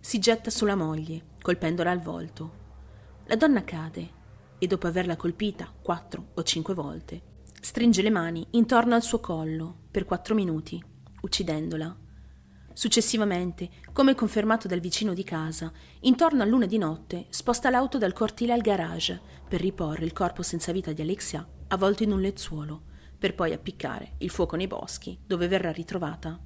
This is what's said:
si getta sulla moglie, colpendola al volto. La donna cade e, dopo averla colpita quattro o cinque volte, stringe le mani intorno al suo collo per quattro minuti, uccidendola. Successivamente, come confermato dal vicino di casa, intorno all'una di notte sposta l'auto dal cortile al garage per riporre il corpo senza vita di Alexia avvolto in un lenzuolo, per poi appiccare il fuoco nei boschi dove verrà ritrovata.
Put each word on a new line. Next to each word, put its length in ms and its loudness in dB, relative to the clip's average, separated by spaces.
si 180 -2
getta 320 2
sulla 260 2
moglie, 520 -4
colpendola 500 0
al 100 0
volto. 520 -10
La 120 0
donna 280 4
cade 460 -8
e, 80 0
dopo 200 0
averla 300 0
colpita 640 -4
quattro 540 -6
o 80 -4
cinque 320 -2
volte, 480 -8
stringe 420 4
le 80 4
mani 400 0
intorno 440 6
al 80 6
suo 160 0
collo 560 -4
per 140 -2
quattro 320 0
minuti, 440 -2
uccidendola. 760 -4
Successivamente, 1000 2
come 220 6
confermato 540 2
dal 100 0
vicino 340 -2
di 120 -4
casa, 480 -6
intorno 440 6
all'una 220 4
di 120 0
notte 520 -4
sposta 380 0
l'auto 300 2
dal 140 2
cortile 400 0
al 80 4
garage 600 0
per 120 -2
riporre 440 -2
il 80 -4
corpo 300 -2
senza 280 -2
vita 220 -4
di 100 -6
Alexia 420 -4
avvolto 360 4
in 80 2
un 80 2
lenzuolo, 640 -4
per 160 0
poi 200 0
appiccare 640 -8
il 120 -4
fuoco 260 -2
nei 100 -2
boschi 600 -8
dove 220 0
verrà 240 0
ritrovata. 720 -6